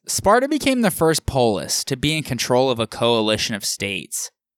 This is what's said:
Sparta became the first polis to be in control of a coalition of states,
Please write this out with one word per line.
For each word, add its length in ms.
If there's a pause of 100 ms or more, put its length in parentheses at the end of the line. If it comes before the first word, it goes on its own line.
Sparta 420
became 340
the 80
first 360
polis 580
to 120
be 200
in 60
control 480
of 80
a 80
coalition 680
of 80
states, 680 (280)